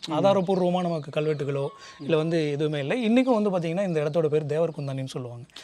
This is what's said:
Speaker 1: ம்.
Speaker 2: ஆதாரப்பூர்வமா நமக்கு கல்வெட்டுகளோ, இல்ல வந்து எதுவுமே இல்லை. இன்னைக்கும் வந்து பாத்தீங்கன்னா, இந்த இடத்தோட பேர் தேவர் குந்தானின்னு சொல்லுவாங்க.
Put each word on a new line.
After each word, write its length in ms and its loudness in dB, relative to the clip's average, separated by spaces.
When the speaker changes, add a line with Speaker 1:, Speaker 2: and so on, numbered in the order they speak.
Speaker 1:
ம். 60 -4
Speaker 2:
ஆதாரப்பூர்வமா 680 2
நமக்கு 400 -2
கல்வெட்டுகளோ, 460 -2
இல்ல 160 0
வந்து 360 2
எதுவுமே 280 -2
இல்லை. 300 0
இன்னைக்கும் 340 4
வந்து 160 0
பாத்தீங்கன்னா, 260 -2
இந்த 180 0
இடத்தோட 220 2
பேர் 200 0
தேவர் 260 0
குந்தானின்னு 360 -6
சொல்லுவாங்க. 360 -10